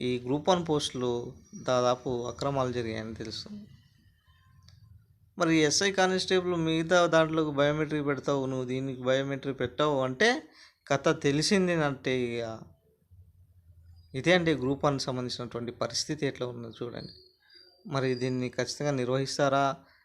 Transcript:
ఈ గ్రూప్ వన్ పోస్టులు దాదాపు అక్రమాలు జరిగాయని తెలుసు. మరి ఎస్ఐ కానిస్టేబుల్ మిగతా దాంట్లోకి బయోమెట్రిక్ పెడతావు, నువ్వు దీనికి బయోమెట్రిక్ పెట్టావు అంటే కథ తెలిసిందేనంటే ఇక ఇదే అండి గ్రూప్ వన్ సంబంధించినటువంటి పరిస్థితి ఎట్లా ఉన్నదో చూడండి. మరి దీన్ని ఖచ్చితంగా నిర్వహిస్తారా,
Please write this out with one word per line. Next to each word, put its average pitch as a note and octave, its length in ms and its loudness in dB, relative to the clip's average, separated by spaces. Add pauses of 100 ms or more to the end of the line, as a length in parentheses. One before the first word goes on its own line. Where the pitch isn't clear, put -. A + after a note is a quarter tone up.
ఈ B2 240 -2
గ్రూప్ D3 240 0
వన్ F3+ 200 2
పోస్టులు B2 640 -2 (220)
దాదాపు B2 720 0
అక్రమాలు C3 440 -2
జరిగాయని A2+ 440 -6
తెలుసు. A2 340 -12 (1900)
మరి E3 180 4
ఎస్ఐ D#3 340 4
కానిస్టేబుల్ F#3 640 2
మిగతా E3 500 4
దాంట్లోకి D#3+ 460 4
బయోమెట్రిక్ D3 540 0
పెడతావు, C#3 400 0
నువ్వు C3 200 -4
దీనికి C3 380 -4
బయోమెట్రిక్ C3+ 560 0
పెట్టావు C#3 420 0
అంటే G#3 420 2 (440)
కథ C#3+ 340 2
తెలిసిందేనంటే D3+ 1000 2
ఇక A#2 400 -4 (1600)
ఇదే C3 180 4
అండి E3 200 4
గ్రూప్ C#3 320 0
వన్ C#3 140 2
సంబంధించినటువంటి B2 720 -6
పరిస్థితి C#3 560 -4
ఎట్లా C3 200 -6
ఉన్నదో A#2+ 380 -10
చూడండి. - 260 -12 (760)
మరి C3 280 0
దీన్ని B2+ 340 -2
ఖచ్చితంగా B2+ 420 -4
నిర్వహిస్తారా, C3+ 840 0 (300)